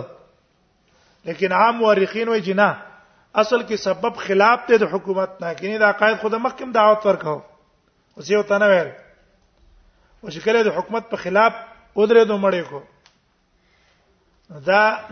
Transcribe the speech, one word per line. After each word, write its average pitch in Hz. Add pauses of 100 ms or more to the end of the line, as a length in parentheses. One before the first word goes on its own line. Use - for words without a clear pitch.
(1200)
لیکن 170
عام 220
مورخین 214
وایي 220
چې 185
نه، 190 (580)
اصل 220
کې 208
سبب 196
خلاف 208
دی 233
د 208
حکومت 185
نه. 170
کینه 196
د 214
عقاید 208
خود 214
مخکې 254
دعوت 214
ورکاو. 156 (760)
اوس 151
یو 208
تنه 208
ویل. 175 (1300)
او 214
چې 160
کله 226
د 202
حکومت 220
په 202
خلاف 202 (440)
ودرېدو 214
مړی 190
کو. 143 (1900)
دا 196 (300)